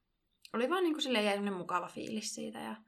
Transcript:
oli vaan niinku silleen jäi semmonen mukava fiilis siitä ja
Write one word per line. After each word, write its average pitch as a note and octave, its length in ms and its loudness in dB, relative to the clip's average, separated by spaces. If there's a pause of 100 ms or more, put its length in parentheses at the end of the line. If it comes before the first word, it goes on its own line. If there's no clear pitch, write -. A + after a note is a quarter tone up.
(540)
oli A#3+ 160 2
vaan F#4 140 4
niinku D#4 180 4
silleen A#3+ 240 4
jäi G3+ 80 4
semmonen G3+ 260 -2
mukava F3 280 -2
fiilis - 480 -6
siitä A3+ 240 -8
ja A3 160 -8 (120)